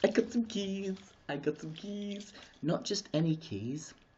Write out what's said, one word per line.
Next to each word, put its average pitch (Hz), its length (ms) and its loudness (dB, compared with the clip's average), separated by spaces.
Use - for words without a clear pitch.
I - 40 8
got - 240 6
some 233 140 2
keys. 196 500 -2
I 143 100 -2
got 147 220 0
some 160 140 -8
keys. 202 600 -6
Not 156 240 2
just - 280 -2
any 160 220 6
keys. 127 580 -4